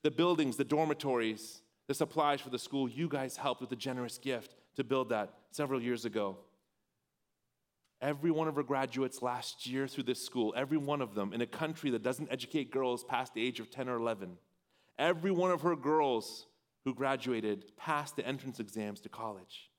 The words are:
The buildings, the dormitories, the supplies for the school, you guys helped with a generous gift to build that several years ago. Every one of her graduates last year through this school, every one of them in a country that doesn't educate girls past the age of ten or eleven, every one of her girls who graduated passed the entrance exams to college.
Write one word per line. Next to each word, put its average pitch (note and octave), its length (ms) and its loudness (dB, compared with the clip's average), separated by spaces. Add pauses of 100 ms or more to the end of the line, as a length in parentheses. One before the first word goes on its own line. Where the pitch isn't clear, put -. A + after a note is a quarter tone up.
The D3+ 80 4
buildings, D3+ 460 4
the C3+ 80 2
dormitories, B2+ 960 2 (260)
the C#3 60 0
supplies D3 480 4
for C3+ 80 -12
the B2 100 -2
school, C3+ 300 0
you C#3 180 -2
guys C3+ 300 -4
helped C#3 240 -2
with B2 100 -8
a C3 40 -2
generous B2 420 -4
gift B2 380 -6 (200)
to C#3 80 -2
build B2+ 260 0
that G#2+ 240 0 (180)
several C3+ 300 -2
years A#2 240 -2
ago. G#2 320 -2 (1600)
Every D3 320 2
one D#3+ 160 4
of D#3 80 0
her C#3+ 80 2
graduates C3 580 0
last B2 460 -4
year C3 200 0
through C3 180 -4
this B2 180 0
school, A2 320 0
every C#3 220 2
one C#3+ 240 0
of G#2+ 140 -4
them G2+ 180 0
in A#2 80 0
a A#2 60 2
country D#3+ 420 -2
that A2+ 140 0
doesn't B2+ 280 -2
educate C3 400 -2
girls B2 320 0
past B2+ 300 -4
the A2+ 120 0
age B2 140 -2
of A2 100 -10
ten B2+ 200 -6
or B2 80 -2
eleven, G2+ 400 -4 (600)
every E3 340 2
one F#3 200 4
of E3 120 2
her F3 120 4
girls C#3 680 2 (400)
who C3 80 0
graduated B2 840 0
passed D3 400 -2
the - 100 -2
entrance C3 340 -4
exams G#2 420 -4
to - 80 -14
college. G#2 680 -12